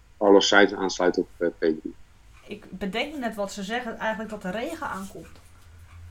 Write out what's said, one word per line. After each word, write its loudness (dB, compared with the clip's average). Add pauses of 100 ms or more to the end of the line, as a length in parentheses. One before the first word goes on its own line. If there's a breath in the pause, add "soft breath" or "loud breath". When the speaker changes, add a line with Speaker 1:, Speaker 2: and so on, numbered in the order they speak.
(180)
Speaker 1:
Carlos 8
Sainz 8
aansluit 0
op, 0 (100)
eh, 0
P -10
drie. -2 (520)
Speaker 2:
Ik -14
bedenk -6
me -12
net -6
wat -6
ze -8
zeggen, -6
eigenlijk -6
dat -12
de -4
regen -6
aankomt. -12 (720)